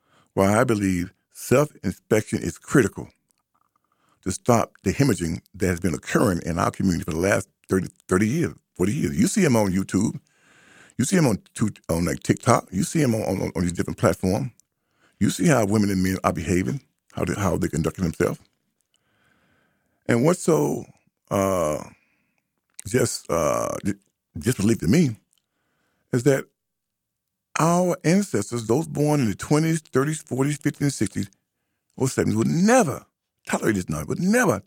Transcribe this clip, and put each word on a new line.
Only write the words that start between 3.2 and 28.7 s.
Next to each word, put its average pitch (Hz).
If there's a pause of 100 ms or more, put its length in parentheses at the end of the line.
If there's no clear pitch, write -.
to 92
stop -
the 98
hemorrhaging 90 (120)
that 95
has 90
been 87
occurring -
in 82
our 92
community 90
for 82
the 78
last 104 (220)
thirty, 95 (200)
thirty 95
years, 127 (200)
forty 101
years. 73
You 101
see 196
'em 127
on 104
YouTube. 95 (800)
You 123
see 190
'em 160
on, 107 (160)
tu-, 107 (180)
on, 85
like, 76
TikTok. -
You 90
see 160
'em 123
on, 110
on, 92
on 92
these 87
different 85
platforms. 104 (720)
You -
see -
how 123
women 101
and 95
men 92
are 92
behaving, 87 (300)
how -
they, 65
how 87
they're 90
conducting 80
themselves. - (1700)
And 120
what's 180
so, 147 (440)
uh, 92 (1040)
just, 117
uh, 64
di-, - (420)
disbelief 117
to -
me 131 (960)
is 123
that 139 (1120)
our 170
ancestors, 143
those 143